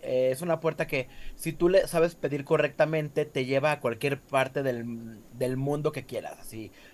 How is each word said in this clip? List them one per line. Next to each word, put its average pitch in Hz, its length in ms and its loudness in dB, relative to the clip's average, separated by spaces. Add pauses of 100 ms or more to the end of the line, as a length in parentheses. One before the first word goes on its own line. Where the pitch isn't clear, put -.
eh, 127 300 2
es 131 100 -4
una 165 200 0
puerta 160 260 -2
que 131 220 -2 (260)
si - 160 -6
tú 170 160 2
le 185 200 6
sabes 170 280 2
pedir 143 300 -4
correctamente, 151 800 2
te 139 200 -2
lleva 135 280 2
a 143 80 -4
cualquier 135 400 -2
parte 135 420 0
del, 117 560 -6 (180)
del 127 200 0
mundo 147 340 0
que 135 140 -8
quieras. 80 340 -8
Así, 110 320 -12 (220)